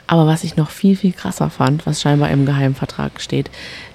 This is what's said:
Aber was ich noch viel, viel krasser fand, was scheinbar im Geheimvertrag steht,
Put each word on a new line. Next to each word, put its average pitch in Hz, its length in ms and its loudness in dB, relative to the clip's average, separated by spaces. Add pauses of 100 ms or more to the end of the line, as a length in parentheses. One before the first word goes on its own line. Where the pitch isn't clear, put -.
Aber 165 200 4
was 160 180 2
ich 160 120 -6
noch 151 140 0
viel, 196 260 2
viel 190 160 0
krasser 165 380 -4
fand, 143 360 0
was 151 160 -2
scheinbar 147 280 2
im 139 160 2
Geheimvertrag 139 720 -2
steht, - 300 -4 (460)